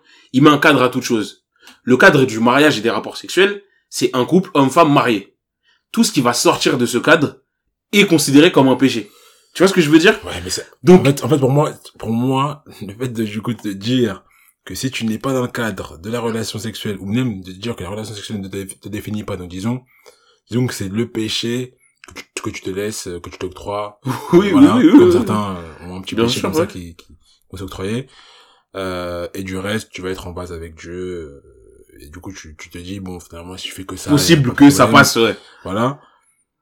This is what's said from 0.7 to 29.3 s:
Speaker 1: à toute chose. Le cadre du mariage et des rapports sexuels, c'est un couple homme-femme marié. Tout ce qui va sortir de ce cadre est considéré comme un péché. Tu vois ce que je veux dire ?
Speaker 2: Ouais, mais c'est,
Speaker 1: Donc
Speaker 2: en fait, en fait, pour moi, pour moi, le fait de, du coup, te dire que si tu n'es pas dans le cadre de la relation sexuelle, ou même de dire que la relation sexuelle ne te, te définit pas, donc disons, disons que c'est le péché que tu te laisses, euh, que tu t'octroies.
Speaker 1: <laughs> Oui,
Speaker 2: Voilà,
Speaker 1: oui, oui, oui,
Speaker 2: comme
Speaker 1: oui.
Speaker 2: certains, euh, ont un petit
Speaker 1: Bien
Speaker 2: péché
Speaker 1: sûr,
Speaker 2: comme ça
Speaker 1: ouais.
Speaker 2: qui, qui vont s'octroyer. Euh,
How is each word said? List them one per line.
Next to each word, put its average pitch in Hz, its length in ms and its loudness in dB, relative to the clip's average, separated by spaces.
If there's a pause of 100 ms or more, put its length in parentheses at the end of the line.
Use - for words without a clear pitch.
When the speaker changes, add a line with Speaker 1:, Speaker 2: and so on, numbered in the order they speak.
Speaker 1:
à 127 60 4
toute 123 140 -6
chose. 110 420 -4 (380)
Le 123 140 2
cadre 147 280 6
du 110 160 -2
mariage 131 360 4
et 107 40 -8
des 113 80 -2
rapports 107 280 -6
sexuels, 202 460 -2 (260)
c'est - 240 -2
un 127 120 0
couple 180 280 2
homme-femme 147 380 4
marié. 120 440 0 (560)
Tout 226 120 2
ce - 80 -2
qui 151 100 0
va 120 120 2
sortir 156 440 0
de 123 80 0
ce 120 120 -2
cadre 143 440 2 (520)
est 202 140 4
considéré 151 440 4
comme 139 180 4
un 127 80 4
péché. 117 320 0 (440)
Tu - 100 0
vois 185 40 8
ce 190 60 -2
que 185 80 4
je 147 80 2
veux 160 100 8
dire ? 175 260 2
Speaker 2:
Ouais, 87 200 -10
mais 92 40 -10
c'est, - 160 -8 (160)
Speaker 1:
Donc 180 200 8
Speaker 2:
en - 20 0
fait, 139 220 0
en - 40 -2
fait, 156 80 4
pour 123 140 2
moi, 143 220 0 (260)
pour 107 120 -8
moi, 131 520 -2 (180)
le 98 120 -12
fait 123 160 -6
de, 113 160 -4
du 107 160 -8
coup, 120 120 -4
te 107 140 -12
dire 104 560 -2 (400)
que 95 120 -14
si 131 160 -6
tu - 140 -8
n'es 110 120 -4
pas 135 160 -4
dans 135 80 0
le 120 80 -4
cadre 104 480 -8
de 85 120 -14
la 120 120 -6
relation 113 360 -6
sexuelle, 107 440 -10
ou 95 40 -12
même 107 360 -4
de 90 100 -16
dire 104 240 -10
que - 80 -12
la 90 60 -10
relation 104 240 -12
sexuelle 104 260 -12
ne 98 80 -10
te, 98 160 -10
te - 240 -18
définit 104 380 -8
pas, 104 100 -8
donc 90 140 -12
disons, 110 320 -6 (680)
disons 123 180 0
que 113 60 -10
c'est 101 140 -10
le 113 240 -4
péché 117 640 -6 (680)
que - 80 -8
tu - 120 -12
te - 80 -12
laisses, 104 380 -8
euh, 87 120 -12
que - 100 -18
tu - 80 -18
t'octroies. 104 640 -10 (160)
Speaker 1:
<laughs> - 180 -6
Oui, 196 180 4
Speaker 2:
Voilà, 160 260 6
Speaker 1:
oui, 254 80 4
oui, 160 80 6
oui, 233 60 10
Speaker 2:
comme 120 80 8
Speaker 1:
oui. 117 60 6
Speaker 2:
certains, 104 440 -2
euh, 85 320 -18
ont 92 80 -14
un 95 40 -12
petit - 140 -12
Speaker 1:
Bien 113 100 0
Speaker 2:
péché 120 140 -2
Speaker 1:
sûr, 196 100 -4
Speaker 2:
comme - 60 -4
ça 156 60 2
Speaker 1:
ouais. 170 60 -2
Speaker 2:
qui, 85 280 -16
qui - 120 -20 (440)
vont 95 60 -14
s'octroyer. 98 500 -8 (680)
Euh, 90 580 -8